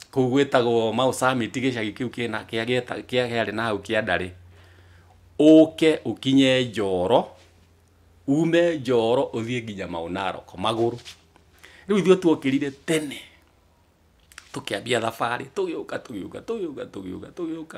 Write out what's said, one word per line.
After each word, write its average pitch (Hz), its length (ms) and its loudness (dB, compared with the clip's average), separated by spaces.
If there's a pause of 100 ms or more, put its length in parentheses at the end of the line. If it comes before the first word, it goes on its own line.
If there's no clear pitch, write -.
(120)
kũu 131 180 2
gwĩtagwo 120 640 2
Mau 127 180 2
Summit, 127 440 -2
gĩcagi 117 360 -4
kĩu 123 160 -8
kĩna, 110 380 -6
kĩa, 113 180 -4
gĩeta-, 120 380 -4
kĩa, 123 280 -2
kĩarĩ 110 220 -2
na 110 100 -4
hau 110 160 -2
kĩa 110 240 -2
Ndarĩ, 92 280 -2 (1080)
ũke 156 680 8
ũkinye 131 680 2
Njoro, 98 580 0 (960)
ume 165 500 2
Njoro 123 460 2 (120)
ũthiĩ 117 300 -6
nginya 98 240 -10
Mau 85 200 -8
Narok, 92 460 -8
magũrũ. 113 440 -2 (880)
Rĩu 202 100 2
ithuĩ 180 180 6
tuokĩrire 143 540 0 (160)
tene, 151 320 -2 (1400)
tũkĩambia 117 460 -4
thabarĩ, 120 440 -4 (120)
tũgĩũka, 175 420 -6
tũgĩũka, - 480 -12
tũgĩũka, 165 380 -8 (100)
tũgĩũka, 92 420 -12
tũgĩũka, 165 420 -10